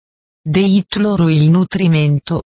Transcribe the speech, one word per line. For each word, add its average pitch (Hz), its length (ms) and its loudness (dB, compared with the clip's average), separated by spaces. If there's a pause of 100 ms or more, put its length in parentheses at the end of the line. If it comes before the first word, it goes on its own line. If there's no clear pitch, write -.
(420)
Deit 190 540 -2
loro 196 320 0
il 156 220 2
nutrimento 165 960 -2 (120)